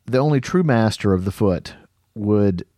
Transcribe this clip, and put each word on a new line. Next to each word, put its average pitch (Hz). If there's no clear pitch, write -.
the 120
only 143
true -
master 113
of 92
the 98
foot 95
would 104